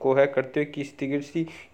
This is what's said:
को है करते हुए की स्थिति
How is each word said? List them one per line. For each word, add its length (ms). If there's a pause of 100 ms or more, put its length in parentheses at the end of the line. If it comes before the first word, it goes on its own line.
को 140
है 120
करते 340
हुए 40
की 200
स्थिति 600 (300)